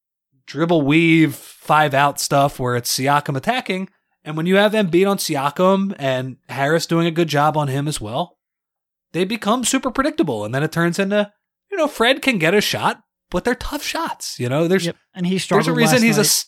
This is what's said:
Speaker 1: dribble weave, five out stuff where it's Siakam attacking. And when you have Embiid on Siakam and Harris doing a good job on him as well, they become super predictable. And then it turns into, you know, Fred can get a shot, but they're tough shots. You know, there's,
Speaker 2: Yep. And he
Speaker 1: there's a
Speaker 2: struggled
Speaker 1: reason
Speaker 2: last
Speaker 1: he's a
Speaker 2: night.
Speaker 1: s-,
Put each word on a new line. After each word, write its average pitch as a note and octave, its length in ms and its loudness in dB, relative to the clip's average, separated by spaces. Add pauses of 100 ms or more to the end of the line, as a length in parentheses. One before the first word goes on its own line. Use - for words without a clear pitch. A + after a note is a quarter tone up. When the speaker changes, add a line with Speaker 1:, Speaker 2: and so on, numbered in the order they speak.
(460)
Speaker 1:
dribble E3 380 0
weave, D#3+ 520 4
five D3+ 580 0
out C#3 260 2
stuff C#3+ 400 0
where B2 160 -2
it's A#2+ 200 -4
Siakam C#3+ 400 0
attacking. F#3+ 540 -4 (340)
And D3+ 140 -10
when D#3+ 80 -4
you F#3 120 2
have G3+ 160 2
Embiid G3 360 2
on G3 80 0
Siakam F#3 800 0
and C3 400 -4 (120)
Harris C#3+ 360 0
doing E3 220 0
a E3+ 40 -2
good E3 160 0
job D3 300 0
on D3+ 100 0
him C#3 200 -4
as D3+ 120 -6
well, B2 380 -8 (760)
they F3 120 -2
become A3 400 -2
super C4 260 -2
predictable. A#3 540 -2
And G#2+ 80 -6
then C#3 100 -2
it D#3 80 -2
turns E3+ 280 0
into, G3+ 320 0 (400)
you G4 60 -6
know, D#4 100 2
Fred C4+ 340 0
can B3+ 160 0
get D#3+ 160 2
a G#3 80 4
shot, D3 420 -2 (280)
but F3+ 120 -2
they're A#3+ 120 0
tough - 280 -8
shots. - 560 -8
You A#2+ 80 -4
know, D3 200 0
there's, F#3 180 2
Speaker 2:
Yep. E3+ 100 -4 (200)
And F3+ 100 -4
he F3+ 80 0
Speaker 1:
there's F#3+ 80 -2
a - 40 -8
Speaker 2:
struggled E3 320 2
Speaker 1:
reason B3 180 4
Speaker 2:
last A#3 80 4
Speaker 1:
he's A3+ 140 4
a - 40 4
Speaker 2:
night. - 40 2
Speaker 1:
s-, - 220 0